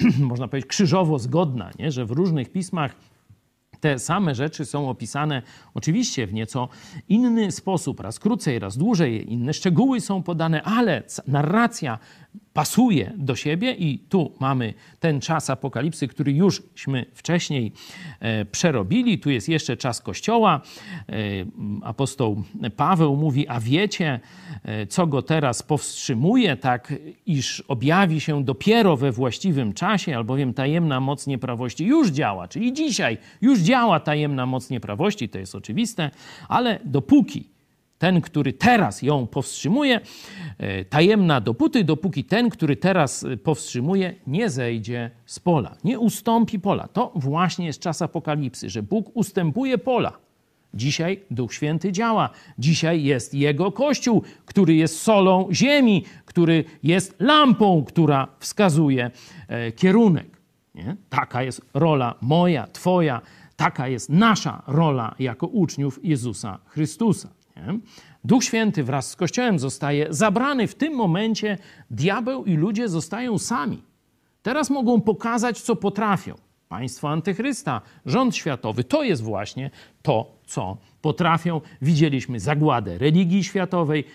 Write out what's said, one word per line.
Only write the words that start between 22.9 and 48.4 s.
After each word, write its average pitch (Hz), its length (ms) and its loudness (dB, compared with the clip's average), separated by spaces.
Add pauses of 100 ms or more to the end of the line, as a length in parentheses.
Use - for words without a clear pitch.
mówi: 143 320 0
„A 120 120 -6
wiecie, 147 600 0 (440)
e, 107 240 -6
co 175 200 0
go 139 140 0
teraz 147 420 0
powstrzymuje, 151 920 0
tak 127 360 -2 (320)
iż 143 420 -2
objawi 156 540 2
się 147 220 -2
dopiero 190 540 4
we 135 140 0
właściwym 127 600 -2
czasie, 175 440 -2
albowiem 123 360 -2
tajemna 147 460 0
moc 135 280 -2
nieprawości 127 580 -4
już 269 240 4
działa”, 107 380 -2
czyli 240 260 -4
dzisiaj 202 440 -2 (240)
już 247 180 4
działa 208 400 4
tajemna 147 460 -2
moc 127 240 -4
nieprawości, 123 600 -4
to 95 100 -10
jest 95 160 -12
oczywiste, 151 560 -4 (380)
ale 226 360 0
dopóki - 720 2 (420)
ten, 175 220 4
który 139 320 -2
teraz 196 480 2
ją 135 260 0
powstrzymuje, 233 720 0 (580)
e, 98 280 -6
tajemna 170 560 4
dopóty, 190 420 2
dopóki 156 400 -2
ten, 233 260 0
który 143 260 0
teraz, 180 480 0
e, 131 140 -6
powstrzymuje, 170 800 -2 (120)
nie 190 220 0
zejdzie 117 640 -4 (140)
z - 140 -16
pola, 151 440 0
nie 214 160 -2
ustąpi 226 600 0
pola. 175 280 0
To - 280 -2
właśnie 165 500 -2
jest 147 140 -6
czas 165 220 -6
apokalipsy, 147 680 -4